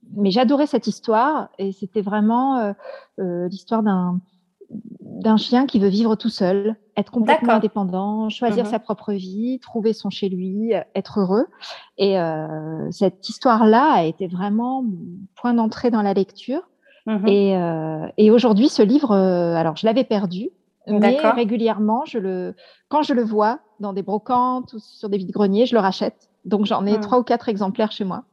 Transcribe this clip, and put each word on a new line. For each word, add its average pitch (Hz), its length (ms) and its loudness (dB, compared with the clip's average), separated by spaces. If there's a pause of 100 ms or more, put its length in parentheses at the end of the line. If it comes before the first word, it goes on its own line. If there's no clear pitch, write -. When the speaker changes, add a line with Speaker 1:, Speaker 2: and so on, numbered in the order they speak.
(160)
Speaker 1:
mais 202 160 2
j'adorais 262 360 2
cette 214 200 -2
histoire 233 640 0 (100)
et 196 140 -4
c'était 208 280 -6
vraiment, 226 580 0
euh, 202 140 -2 (460)
euh, 175 300 -4
l'histoire 214 340 -4
d'un, 180 380 0 (800)
d'un 214 360 0
chien 247 300 2
qui 247 120 0
veut 196 100 4
vivre 214 260 2
tout 226 140 -6
seul, 202 460 0 (220)
être 208 140 -4
complètement 254 360 2
Speaker 2:
D'accord. 226 100 4
Speaker 1:
indépendant, 208 720 -2
choisir 226 360 0
Speaker 2:
Mhm. 208 60 -8
Speaker 1:
sa 226 80 -4
propre 214 340 -6
vie, 208 480 -6
trouver 220 320 -2
son 208 160 -8
chez 190 200 -4
lui, 190 440 -4
euh, 170 80 0 (140)
être 202 240 -4
heureux. 202 260 2 (540)
Et, 196 200 2
euh, 156 720 -6
cette - 380 -2
histoire-là 233 640 4
a 185 120 2
été 165 220 -4
vraiment 208 540 -4
mon 208 160 -6 (380)
point 240 180 -2
d'entrée 226 380 0
dans 220 100 0
la 202 120 0
lecture. 240 480 -4 (440)
Speaker 2:
Mhm. 214 220 0
Speaker 1:
Et, 196 300 4
euh, 160 500 -4 (100)
et 214 140 8
aujourd'hui, 233 380 6
ce - 120 0
livre, 233 300 4
euh, 180 440 2
alors 165 200 0
je - 100 -6
l'avais 226 180 4
perdu, 202 460 -2 (380)
mais 208 120 0
Speaker 2:
D'accord. 233 360 4
Speaker 1:
régulièrement, 220 680 0
je 269 140 -8
le, 185 360 -6 (340)
quand 302 140 0
je 285 100 -2
le 240 100 2
vois 214 360 0 (200)
dans 196 140 -8
des 196 100 -6
brocantes 247 680 -2
ou 220 60 -14
sur - 300 -14
des 202 80 -2
vides-greniers, 202 480 2
je 247 100 -2
le 214 60 4
rachète. - 480 -4 (160)
Donc, 208 200 0
j'en 196 200 -2
ai 214 120 2
Speaker 2:
Hmm. 214 40 -2
Speaker 1:
trois 247 180 2
ou 240 40 0
quatre 240 240 -2
exemplaires 208 460 -2
chez - 100 -6
moi. 190 300 -6